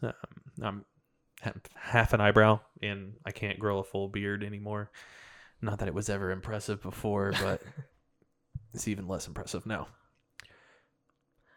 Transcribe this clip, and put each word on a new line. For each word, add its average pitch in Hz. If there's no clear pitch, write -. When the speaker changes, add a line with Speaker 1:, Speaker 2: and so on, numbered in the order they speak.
Speaker 1:
Um, 117
I'm 101
ha-, 110
half -
an 113
eyebrow, 107
and 101
I 98
can't 101
grow 101
a 95
full 98
beard 101
anymore. 104
Not 104
that 98
it 78
was 104
ever 98
impressive 101
before, 101
but 95
Speaker 2:
<laughs> -
Speaker 1:
it's -
even 98
less 92
impressive -
now. 101